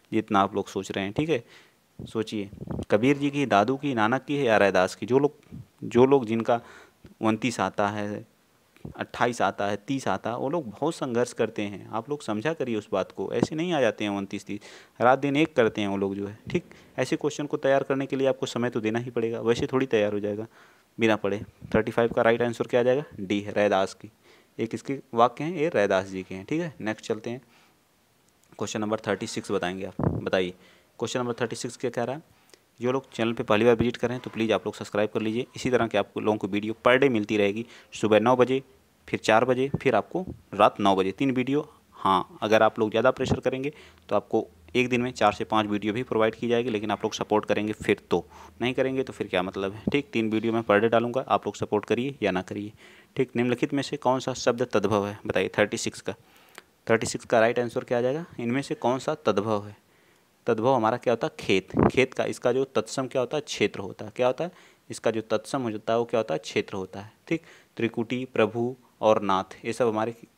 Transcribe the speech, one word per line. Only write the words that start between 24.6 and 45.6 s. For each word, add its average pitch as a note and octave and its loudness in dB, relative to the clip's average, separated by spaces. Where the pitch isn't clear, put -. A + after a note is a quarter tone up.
इसके C3+ -8
वाक्य A#2+ 4
हैं, F3 -6
ये D3+ 0
रैदास G2 2
जी F#2+ -8
के F#2 -14
हैं, F#2+ -12
ठीक D3+ -4
है। E3+ -8
नेक्स्ट G#2+ -8
चलते A2 -6
हैं, B2+ -10
क्वेश्चन G#2+ -4
नंबर G#2+ -2
थर्टी G2+ -2
सिक्स - -8
बताएंगे F#2+ -2
आप, F#2 -10
बताइए - 0
क्वेश्चन A#2 -4
नंबर B2 -2
थर्टी A#2 -4
सिक्स A#2+ -10
क्या B2 -6
कह A#2+ -4
रहा B2+ -6
है? E3 -14
जो A#2+ 0
लोग C3 -6
चैनल A#2 0
पे A#2+ -4
पहली A2 4
बार A#2+ 8
विजिट A#2 0
कर - -2
रहे B2+ -6
हैं B2+ -10
तो A2 -12
प्लीज़ A2 0
आप G2 0
लोग G#2+ -4
सब्सक्राइब G#2 -2
कर A2+ -4
लीजिए। A2 -4
इसी - -4
तरह A#2 2
के G#2+ 0
आप G2 -2
लोगों G#2+ 2
को G#2 -4
वीडियो G#2 -4
per B2 8
day C#3 6
मिलती G#2+ 0
रहेगी, G2+ 0
सुबह G#2+ 4
नौ B2 4
बजे, B2+ 2
फिर - -4
चार A2 4
बजे, C3 0
फिर B2+ 2
आपको G#2 -2
रात G#2 4
नौ G2 4
बजे, F#2+ 2
तीन C#3 0
वीडियो। C3 -2
हाँ, - 0
अगर A2 6
आप A2 4
लोग G#2+ 0
ज़्यादा A2+ 2
प्रेशर C3 0
करेंगे C3 -4
तो G#2 0
आपको G#2 0
एक B2 2
दिन B2 0
में B2 -4
चार G#2+ 2
से A2 -8
पाँच A2 2